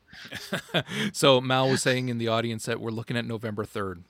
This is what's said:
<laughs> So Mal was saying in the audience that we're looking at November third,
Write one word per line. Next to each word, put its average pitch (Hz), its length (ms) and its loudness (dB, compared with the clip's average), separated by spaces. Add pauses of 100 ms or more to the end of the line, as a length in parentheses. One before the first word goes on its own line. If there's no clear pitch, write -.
(520)
<laughs> 196 600 -2
So 135 280 6
Mal 131 300 2
was 131 120 2
saying 127 260 2
in 120 100 -2
the 117 80 -2
audience 113 400 0
that 113 140 -2
we're 110 100 -6
looking 113 260 -4
at 117 80 -2
November 110 400 -4
third, 95 460 -6